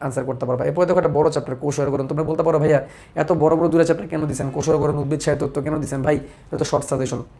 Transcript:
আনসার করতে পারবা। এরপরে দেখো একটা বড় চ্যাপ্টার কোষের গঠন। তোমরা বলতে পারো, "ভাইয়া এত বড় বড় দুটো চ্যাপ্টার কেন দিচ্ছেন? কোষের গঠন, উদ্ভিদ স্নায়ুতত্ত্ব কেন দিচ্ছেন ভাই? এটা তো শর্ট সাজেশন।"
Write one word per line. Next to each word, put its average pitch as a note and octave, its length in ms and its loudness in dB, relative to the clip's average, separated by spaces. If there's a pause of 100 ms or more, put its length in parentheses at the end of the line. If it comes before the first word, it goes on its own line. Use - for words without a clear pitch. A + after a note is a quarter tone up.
আনসার C3+ 240 -4
করতে B2+ 220 -4
পারবা। B2+ 180 0
এরপরে D#3+ 220 2
দেখো F3+ 120 2
একটা E3+ 120 4
বড় D3+ 200 2
চ্যাপ্টার C3 260 -4
কোষের C#3+ 340 -2
গঠন। C3+ 160 -2
তোমরা D3 180 -2
বলতে D#3+ 180 -2
পারো, D#3+ 160 2
"ভাইয়া D3 280 2 (280)
এত D#3 180 0
বড় D#3 240 4
বড় E3+ 120 2
দুটো E3 160 4
চ্যাপ্টার D#3+ 240 0
কেন D#3 180 -4
দিচ্ছেন? C#3 240 -4
কোষের D3 260 0
গঠন, D3 220 0
উদ্ভিদ C#3+ 220 -2
স্নায়ুতত্ত্ব C#3+ 420 -2
কেন D#3 180 -2
দিচ্ছেন C3+ 220 -4
ভাই? D3 140 2
এটা - 400 -8
তো - 80 0
শর্ট C#3 200 0
সাজেশন।" C3 380 -2 (180)